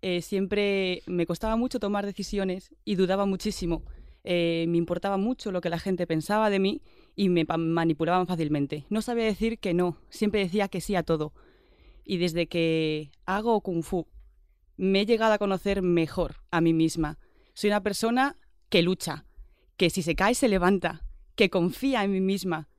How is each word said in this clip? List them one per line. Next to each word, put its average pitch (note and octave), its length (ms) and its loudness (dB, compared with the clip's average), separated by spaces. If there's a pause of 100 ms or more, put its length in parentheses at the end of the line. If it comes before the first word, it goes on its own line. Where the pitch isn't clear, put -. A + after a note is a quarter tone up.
Eh, F3+ 200 -2
siempre G3 840 -2
me F3 200 0
costaba A3 300 -2
mucho A#3+ 240 -2
tomar G3+ 260 -2
decisiones F#3+ 680 -6 (100)
y G#3 120 -2
dudaba F#3+ 300 2
muchísimo. F#3 580 -2 (400)
Eh, E3+ 440 0
me E3+ 100 2
importaba F3 400 -2
mucho G#3+ 340 -2
lo F3+ 100 -2
que E3+ 80 -2
la E3+ 100 -4
gente F3+ 280 -2
pensaba G#3 420 0
de G3 100 2
mí G3 220 0 (340)
y G3 140 2
me E3+ 160 4
pa-, E3 120 -2
manipulaban E3 680 2
fácilmente. D3+ 640 -2
No G#3+ 140 0
sabía A#3 220 -2
decir A3 340 -2
que F3 160 -2
no, F3 220 0 (120)
siempre G#3+ 300 0
decía G3 280 0
que F#3 140 -6
sí G3+ 140 -2
a E3+ 80 0
todo. D3+ 300 -2 (720)
Y F#3+ 140 -4
desde E3+ 300 0
que D#3+ 640 0 (140)
hago G#3+ 360 0
Kung E3 220 -2
Fu, E3+ 240 -4 (680)
me F#3+ 240 4
he G3+ 40 2
llegado A3 280 4
a G#3 40 2
conocer G3 460 0
mejor E3+ 540 0 (140)
a E3+ 100 0
mí E3 120 4
misma. D#3+ 460 0 (340)
Soy - 160 0
una G#3 140 2
persona A#3 520 0 (340)
que F3 120 4
lucha, E3 440 -2 (520)
que F3 120 4
si F#3+ 120 -2
se D#3+ 140 0
cae G#3 200 2
se A#3+ 140 2
levanta, F3+ 540 2 (320)
que G3 140 4
confía G3+ 540 0
en G3 80 0
mí F#3+ 100 0
misma F3+ 580 -2